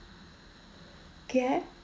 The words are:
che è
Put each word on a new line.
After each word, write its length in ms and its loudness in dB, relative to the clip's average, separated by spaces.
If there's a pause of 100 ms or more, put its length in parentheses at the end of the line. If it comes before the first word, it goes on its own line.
(1300)
che 200 4
è 160 4 (220)